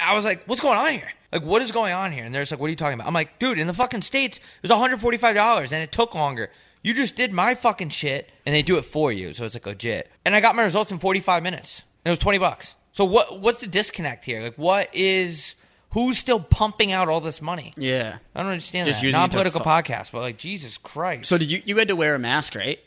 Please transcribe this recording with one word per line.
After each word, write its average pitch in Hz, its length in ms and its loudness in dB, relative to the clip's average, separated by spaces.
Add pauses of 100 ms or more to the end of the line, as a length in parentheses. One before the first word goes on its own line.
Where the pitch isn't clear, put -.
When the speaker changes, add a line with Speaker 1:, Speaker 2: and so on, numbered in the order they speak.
Speaker 1:
I 180 140 4
was 214 100 0
like, 196 200 -2
"What's 240 160 -2
going 262 160 4
on 294 140 2
here? 208 200 -6 (200)
Like, 170 120 -2
what 190 180 4
is 240 100 -4
going 214 220 0
on 185 180 -2
here?" 127 120 -8
And 117 100 -10
they're 139 80 -2
just 143 100 -4
like, 143 80 -8
"What 147 80 -2
are 160 40 -2
you 151 40 -4
talking 147 200 -2
about?" 113 120 -8
I'm 170 60 -4
like, 160 260 -2
"Dude, 240 200 0
in 160 80 0
the 175 60 -4
fucking 247 280 -2
States, 269 360 -2
it - 60 -18 (200)
was 190 80 2
a 226 60 6
hundred 254 240 2
forty-five 233 340 2
dollars 208 360 4
and 156 120 -2
it - 80 -8
took 233 240 0
longer. 135 340 -2 (320)
You - 120 -2
just 254 220 -2
did 240 180 0
my 202 220 2
fucking 196 340 -2
shit 139 420 -6 (140)
and 143 100 2
they 151 80 6
do 175 140 4
it 135 60 0
for 151 280 0
you." 92 220 -6
So 113 120 -8
it's, 110 100 -8
like, 117 100 -12
legit. 101 440 -6 (160)
And 190 100 4
I 214 60 6
got 220 140 6
my 233 80 4
results 202 280 2
in 175 80 -6
forty-five 185 440 2
minutes. - 400 -8 (200)
And 165 60 0
it - 20 4
was 165 80 0
twenty 202 200 2
bucks. 170 360 -2 (160)
So 202 140 2
what, 190 340 4
what's 233 220 0
the 233 60 -12
disconnect 165 580 -4
here? 113 160 -6
Like, 117 160 -8
what 185 360 0
is, 180 600 -2 (360)
who's 247 260 0
still 240 220 0
pumping 208 520 0
out 185 160 2
all 160 140 2
this 156 200 -8
money? 160 360 -8
Speaker 2:
Yeah. 127 400 -2 (180)
Speaker 1:
I - 60 -6
don't 196 100 -4
understand 175 360 -4
Speaker 2:
Just 143 140 0
Speaker 1:
that. 131 40 0
Speaker 2:
using 135 40 4 (100)
it - 20 6
to 180 60 4
Speaker 1:
Non-political 185 340 0
Speaker 2:
fu- 156 80 -2
Speaker 1:
podcast, 135 420 0
but, 120 100 -6
like, 123 160 -8
Jesus 160 420 -12
Christ. 156 500 -6
Speaker 2:
So 180 80 4
did 156 140 2
you, 185 140 -2
you 202 120 0
had 220 120 4
to 196 60 2
wear 151 200 2
a 135 40 0
mask, 127 360 0
right? 117 320 -4